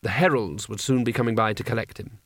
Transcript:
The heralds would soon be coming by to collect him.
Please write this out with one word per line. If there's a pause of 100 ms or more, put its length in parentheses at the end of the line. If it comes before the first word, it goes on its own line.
The
heralds
would
soon
be
coming
by
to
collect
him.